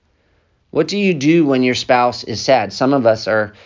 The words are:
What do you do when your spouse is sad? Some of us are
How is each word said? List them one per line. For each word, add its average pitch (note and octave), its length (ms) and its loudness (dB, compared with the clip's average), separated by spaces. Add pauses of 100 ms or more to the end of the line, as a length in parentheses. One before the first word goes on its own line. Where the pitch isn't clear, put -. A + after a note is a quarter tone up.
(720)
What D#3 160 0
do G3 120 -6
you F#3+ 160 0
do D#3 320 2
when C3 160 2
your B2+ 120 0
spouse B2 500 0
is - 160 -8
sad? G#2+ 320 0
Some C3+ 200 0
of B2+ 140 0
us A2+ 200 2
are G#2+ 280 -2 (120)